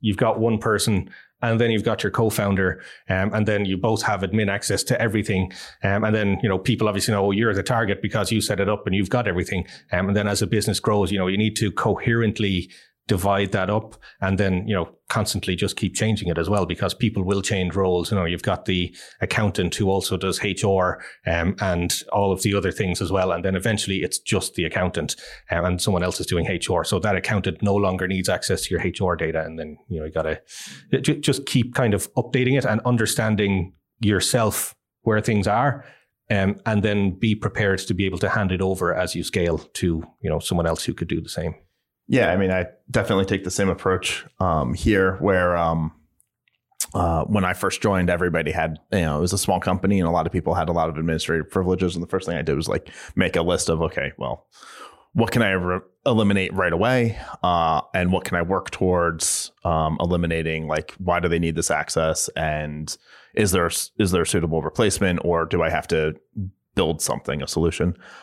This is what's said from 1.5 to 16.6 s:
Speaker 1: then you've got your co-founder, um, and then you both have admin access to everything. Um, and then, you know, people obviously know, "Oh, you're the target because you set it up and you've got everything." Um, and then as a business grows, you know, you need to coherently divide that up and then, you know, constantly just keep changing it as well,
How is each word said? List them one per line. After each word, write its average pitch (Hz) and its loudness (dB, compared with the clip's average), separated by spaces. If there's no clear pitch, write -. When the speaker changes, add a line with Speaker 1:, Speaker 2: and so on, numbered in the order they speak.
Speaker 1:
then 117 4
you've 104 0
got 110 -2
your 95 -2
co-founder, 101 2
um, 95 0
and 107 2
then 104 0
you 95 0
both 110 0
have 104 -2
admin 101 0
access 98 -2
to 117 0
everything. 101 0
Um, 101 2
and 107 2
then, 101 0
you 113 2
know, 95 2
people 107 0
obviously 101 0
know, 101 2
"Oh, 101 2
you're 107 2
the 98 -2
target 113 0
because 101 -2
you 110 2
set 101 -2
it 98 0
up 107 -2
and 92 0
you've 98 0
got 120 0
everything." 90 -2
Um, 92 0
and 101 2
then 104 0
as 101 0
a 104 2
business 101 0
grows, 104 2
you 101 0
know, 92 0
you 95 0
need 110 0
to 104 0
coherently 107 0
divide 98 2
that 95 0
up 110 -2
and 98 0
then, 95 2
you 107 -2
know, 87 -2
constantly 98 -2
just 95 -2
keep - -2
changing 110 -2
it 85 0
as 85 0
well, 101 2